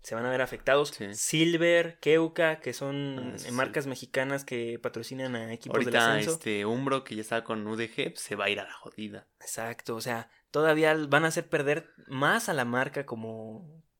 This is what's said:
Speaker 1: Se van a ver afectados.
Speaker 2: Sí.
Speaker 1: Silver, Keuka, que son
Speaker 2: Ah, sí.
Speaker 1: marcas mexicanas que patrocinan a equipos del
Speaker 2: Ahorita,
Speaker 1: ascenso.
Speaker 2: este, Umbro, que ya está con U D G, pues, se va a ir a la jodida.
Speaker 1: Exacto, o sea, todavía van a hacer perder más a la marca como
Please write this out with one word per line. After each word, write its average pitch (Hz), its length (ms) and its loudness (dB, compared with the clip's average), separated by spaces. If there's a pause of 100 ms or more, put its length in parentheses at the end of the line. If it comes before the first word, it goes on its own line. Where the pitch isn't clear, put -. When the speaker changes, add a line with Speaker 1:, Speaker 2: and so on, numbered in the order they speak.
Speaker 1:
Se - 120 -10
van 117 100 -4
a 127 60 -2
ver 127 100 0
afectados. 135 560 2
Speaker 2:
Sí. 107 180 -6
Speaker 1:
Silver, 165 840 2
Keuka, 160 600 4
que 123 120 -6
son 139 640 -6
Speaker 2:
Ah, - 40 -12
sí. - 120 -10
Speaker 1:
marcas 131 380 0
mexicanas 135 560 -2
que 117 340 -6
patrocinan 127 560 -6
a 113 180 -6
equipos 117 320 0
del 123 100 -2
Speaker 2:
Ahorita, 117 200 6
Speaker 1:
ascenso. 107 240 2
Speaker 2:
este, 104 260 -2
Umbro, 131 380 0
que 120 140 -10
ya 107 60 -6
está 113 220 -2
con 107 220 -4
U 110 100 -4
D 113 140 -4
G, 143 220 -4
pues, - 80 -14
se - 160 -8
va 101 80 -2
a 101 60 2
ir 101 100 -2
a 98 40 -10
la - 80 -14
jodida. 104 540 -14 (140)
Speaker 1:
Exacto, 117 560 -8
o 110 40 -8
sea, 117 300 -6 (220)
todavía 156 420 6
van 151 300 4
a 160 40 4
hacer 165 200 -2
perder 147 420 0 (160)
más 151 420 0
a 185 60 0
la 131 100 2
marca 135 400 -2
como 113 760 -12 (180)